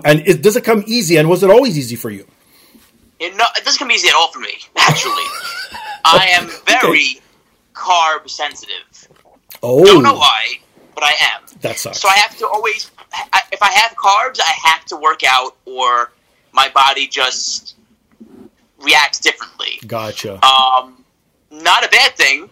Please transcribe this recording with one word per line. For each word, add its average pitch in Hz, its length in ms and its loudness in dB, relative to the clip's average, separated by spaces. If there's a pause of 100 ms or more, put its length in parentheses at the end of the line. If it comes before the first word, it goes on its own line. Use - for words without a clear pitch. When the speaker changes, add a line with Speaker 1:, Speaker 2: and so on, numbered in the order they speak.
Speaker 1:
And 151 200 2
it, 170 160 2
does 202 140 2
it 240 80 -2
come 220 240 0
easy? 190 300 0
And 156 100 4
was 180 160 2
it 190 60 4
always 226 280 6
easy 120 200 -6
for 117 120 -10
you? 98 160 -14 (920)
Speaker 2:
It, 180 160 -10
no, 220 80 0 (120)
it 226 80 -8
doesn't 277 140 -4
come 254 140 -6
easy 214 160 -2
at 147 80 2
all 165 160 0
for - 80 -18
me, 107 180 -14 (200)
actually. - 360 0
Speaker 1:
<laughs> 1077 80 -4 (800)
Speaker 2:
I 175 280 2
am 175 140 0
Speaker 1:
Okay. 170 100 -16 (100)
Speaker 2:
very 196 560 0 (540)
carb 160 520 -2
sensitive. - 800 -14 (540)
Speaker 1:
Oh. 131 240 4
Speaker 2:
Don't 190 160 8
know 277 140 4
why, 120 420 -2 (380)
but 151 80 -6
I 147 100 2 (220)
am. - 80 -18 (180)
Speaker 1:
That 113 160 -6
sucks. - 220 -10
Speaker 2:
So 196 100 0
I 196 60 4
have 208 240 0
to 220 80 -6
always, 214 420 -4 (420)
I, 190 200 0
if 190 100 -6
I 196 120 2
have 220 180 2
carbs, 214 480 0
I 160 120 0 (180)
have 160 160 -2
to - 120 -12
work 151 260 -2
out 131 320 0 (100)
or 123 460 -2 (400)
my 135 180 0
body 135 360 2
just - 680 -8 (1040)
reacts 143 400 0
differently. - 640 -6
Speaker 1:
Gotcha. 107 580 -8
Speaker 2:
Um, 131 640 2 (460)
not 175 340 0
a - 40 -2
bad 254 260 2
thing 143 360 -2